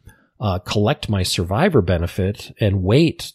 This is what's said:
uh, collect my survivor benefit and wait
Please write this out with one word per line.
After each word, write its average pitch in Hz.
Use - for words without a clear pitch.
uh, 95
collect 107
my 101
survivor 104
benefit 90
and 98
wait 127